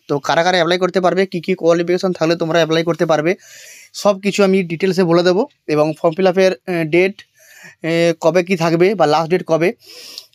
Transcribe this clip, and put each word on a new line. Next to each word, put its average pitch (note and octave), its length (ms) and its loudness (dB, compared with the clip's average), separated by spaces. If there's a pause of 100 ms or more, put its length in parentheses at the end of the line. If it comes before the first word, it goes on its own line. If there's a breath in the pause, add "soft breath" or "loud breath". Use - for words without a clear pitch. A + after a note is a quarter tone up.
তো D3 100 0
কারা D3 240 0
কারা F#3 140 2
অ্যাপ্লাই F3 220 0
করতে F3+ 220 -2
পারবে, F3 260 0
কী F3+ 140 -6
কী F#3 140 -4
কোয়ালিফিকেশন F3 580 0
থাকলে E3+ 240 0
তোমরা E3 220 -2
অ্যাপ্লাই D#3+ 260 0
করতে E3 220 -2
পারবে, D#3+ 280 0 (580 loud breath)
সব G3+ 280 -2
কিছু G3+ 240 0
আমি F#3+ 180 2
ডিটেলসে F3 420 -2
বলে E3+ 180 2
দেবো। F#3 240 0 (200)
এবং D3+ 320 0
ফর্ম E3 160 0
ফিল F#3+ 120 0
আপের, F#3 260 2
আহ, F3 320 -6
ডেট, F3+ 380 0
আহ, - 680 -16 (320)
কবে E3+ 220 2
কী F#3 140 -2
থাকবে E3+ 380 2
বা E3 120 2
লাস্ট D#3 240 0
ডেট F3 160 0
কবে, E3 260 0 (640 loud breath)